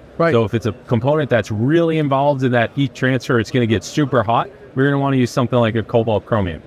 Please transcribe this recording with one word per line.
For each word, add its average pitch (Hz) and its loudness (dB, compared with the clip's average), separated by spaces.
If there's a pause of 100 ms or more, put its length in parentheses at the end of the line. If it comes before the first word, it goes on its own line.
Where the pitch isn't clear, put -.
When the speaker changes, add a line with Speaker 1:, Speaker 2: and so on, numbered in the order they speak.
(180)
Speaker 1:
Right. 165 2
Speaker 2:
So 117 4
if 101 -4
it's 117 -2
a 104 -2 (140)
component 131 0
that's 110 0
really 160 0
involved 139 0
in 127 0
that 117 0
heat 139 -2
transfer, 127 0
it's 107 -4
gonna 120 2
get 107 0
super 135 0
hot, 117 -2 (240)
we're 131 2
gonna 143 0
wanna 139 0
use 123 0
something 127 0
like 113 2
a 110 0
cobalt 110 -2
chromium. 95 -2